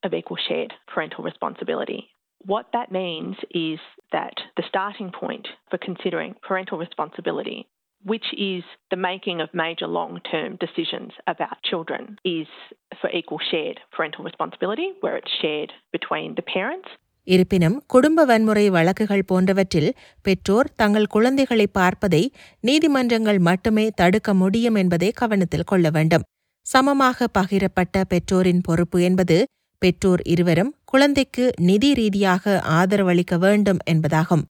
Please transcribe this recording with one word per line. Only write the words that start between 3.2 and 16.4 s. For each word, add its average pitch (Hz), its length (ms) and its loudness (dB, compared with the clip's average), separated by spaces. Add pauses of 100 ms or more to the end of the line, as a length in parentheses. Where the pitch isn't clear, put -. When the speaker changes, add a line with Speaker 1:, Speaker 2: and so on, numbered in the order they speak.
Speaker 1:
is 160 200 -6 (300)
that - 260 -6 (180)
the - 100 -6
starting 196 460 -8
point - 360 -10 (200)
for 180 120 -6
considering 175 540 -6 (100)
parental 185 360 -6
responsibility, 160 800 -8 (480)
which 220 240 -6 (180)
is 180 180 -6 (240)
the 185 100 -4
making 185 420 -4
of 156 140 -4
major 165 340 -4
long-term 170 680 -6
decisions - 560 -8 (120)
about - 400 -6
children, 165 380 -6 (260)
is 160 220 -6 (460)
for - 140 -6
equal 165 320 -6
shared 165 360 -6 (120)
parental 156 340 -8
responsibility, 190 640 -6 (120)
where 160 160 -4
it's - 240 -6
shared 151 320 -6 (180)
between 160 420 -8
the - 140 -8